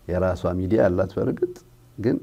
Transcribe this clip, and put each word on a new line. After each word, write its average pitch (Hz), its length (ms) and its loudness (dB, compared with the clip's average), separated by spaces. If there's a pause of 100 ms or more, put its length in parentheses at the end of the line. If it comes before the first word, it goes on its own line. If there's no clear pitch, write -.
የራሷ 90 340 0 (120)
ሚዲያ 92 280 2
አላት። 92 300 2
በእርግጥ - 420 -2 (440)
ግን 120 240 2